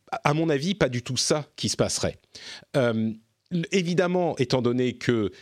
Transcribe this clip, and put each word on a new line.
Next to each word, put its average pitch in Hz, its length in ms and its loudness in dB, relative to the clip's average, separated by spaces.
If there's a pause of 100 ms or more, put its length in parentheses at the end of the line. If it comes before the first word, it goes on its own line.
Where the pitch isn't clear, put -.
(240)
à 147 100 4
mon 165 160 2
avis, 156 260 0
pas 143 140 2
du 123 120 -4
tout 127 160 -6
ça 151 380 0
qui - 140 -2
se - 80 -4
passerait. 98 420 0 (560)
Euh, 113 360 2 (600)
évidemment, 180 680 0
étant 127 240 2
donné 123 320 0
que 110 380 0 (100)